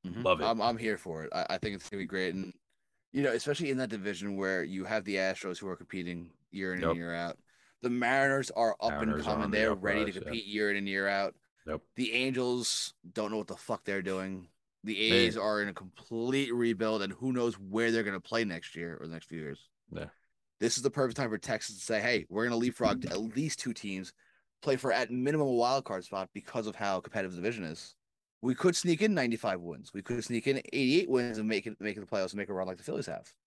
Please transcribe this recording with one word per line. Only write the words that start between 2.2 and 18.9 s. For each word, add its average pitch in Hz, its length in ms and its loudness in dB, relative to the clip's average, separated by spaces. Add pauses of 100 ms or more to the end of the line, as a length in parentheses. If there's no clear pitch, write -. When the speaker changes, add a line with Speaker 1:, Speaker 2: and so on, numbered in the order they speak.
Speaker 1:
And, 92 180 -6 (600)
you 135 100 2
know, 135 100 4
especially 143 380 0
in 135 80 0
that 127 120 -2
division 101 460 -4
where 95 280 0
you 92 200 -4
have 92 200 -2
the 98 120 0
Astros 95 420 0
who 98 100 -8
are 90 80 -6
competing 87 540 -8 (200)
year 92 240 -4
in 90 60 -2
Speaker 2:
Yep. 82 100 2
Speaker 1:
and 85 80 2
year 85 160 -6
out. 85 220 -4 (460)
The 123 80 0
Mariners 135 600 2
are 113 300 2
up 113 100 2
Speaker 2:
Mariners 110 300 0
Speaker 1:
and - 0 -
Speaker 2:
are - 40 -4
Speaker 1:
coming. 107 200 0
Speaker 2:
on 101 60 0
the 101 80 2
Speaker 1:
They're 110 160 4
ready 101 260 0
to - 0 - (100)
Speaker 2:
uprise, 92 60 -8
yeah. 95 60 -6
Speaker 1:
compete 113 240 -6
year 104 240 2
in 101 60 2
and 98 120 -2
year 98 200 2
out. 98 260 0 (320)
Speaker 2:
Yep. 78 140 -4 (160)
Speaker 1:
The 117 180 -2
Angels 123 800 0 (180)
don't 107 180 -2
know 110 80 -2
what 104 80 -2
the 92 100 -10
fuck - 280 -6
they're 98 180 -2
doing. 95 460 -4 (360)
The 107 100 -2
Speaker 2:
They 110 220 6 (100)
Speaker 1:
A's 110 100 0
are 104 240 2
in 101 80 0
a 95 60 -6
complete 120 800 -2
rebuild, 110 480 2
and 98 100 -2
who 127 200 -2
knows 120 260 2
where 104 320 0
they're 113 120 4
gonna 98 180 -2
play 113 240 2
next 87 300 -6
year 85 260 -6